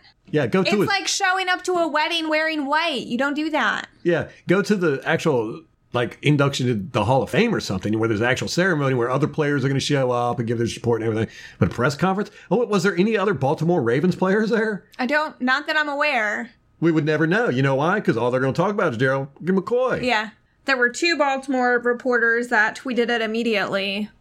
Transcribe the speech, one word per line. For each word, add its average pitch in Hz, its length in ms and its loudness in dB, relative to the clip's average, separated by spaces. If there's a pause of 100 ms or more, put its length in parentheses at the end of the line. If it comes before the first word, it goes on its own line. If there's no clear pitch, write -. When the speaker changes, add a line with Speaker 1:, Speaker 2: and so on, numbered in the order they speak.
(300)
Speaker 1:
Yeah, 147 180 2
go 185 160 2
to - 60 -2
Speaker 2:
It's 208 140 2
Speaker 1:
it. - 40 0
Speaker 2:
like 381 200 0
showing 381 420 0
up 359 140 -2
to 359 100 0
a 339 140 2
wedding 320 420 0
wearing 311 360 0
white. 294 420 -2
You 240 100 -4
don't 277 180 -2
do 302 160 -2
that. 247 360 0 (160)
Speaker 1:
Yeah, 165 240 0 (200)
go 190 160 4
to 208 120 2
the 160 300 0
actual, 139 560 0 (320)
like, 120 300 -2
induction 139 440 2
to 127 60 2
the 104 320 -2
Hall 127 160 2
of 95 80 -4
Fame 208 260 2
or 110 60 -2
something 104 380 -2
where 113 100 2
there's 104 120 0
an 117 60 2
actual 123 220 -2
ceremony 147 460 0
where 120 140 0
other 135 180 0
players 147 360 -2
are 139 60 0
gonna 135 100 0
show 135 320 0
up 120 280 0
and 117 80 -4
give 117 100 -2
their 117 100 0
support 117 340 0
and 113 80 -2
everything. 107 240 -2 (260)
But 180 100 4
a - 20 -8
press 233 240 0
conference? 190 360 -2 (200)
Oh, 226 140 2
was 196 180 0
there 185 140 0
any 214 180 2
other 190 200 0
Baltimore 156 480 0
Ravens 147 340 2
players 196 320 2
there? 214 340 -2 (160)
Speaker 2:
I 254 60 -2
don't, 302 340 -2
not 262 280 -2
that 311 100 -2
I'm 302 120 0
aware. 240 600 -2 (320)
Speaker 1:
We 165 100 4
would 156 140 2
never 156 220 2
know. 214 220 2
You 131 120 0
know 135 140 2
why? 170 260 0
'Cause 120 160 0
all 120 140 0
they're 127 100 0
gonna 135 100 0
talk 185 200 0
about 202 220 0
is 110 40 -6
Gerald 135 300 0 (140)
McCoy. 208 600 0
Speaker 2:
Yeah. 220 280 -2 (340)
There 269 100 0
were 247 140 2
two 339 280 -2
Baltimore 262 640 0
reporters 240 680 0
that 220 260 2
tweeted 240 340 -2
it 233 120 0
immediately. 208 880 -2 (120)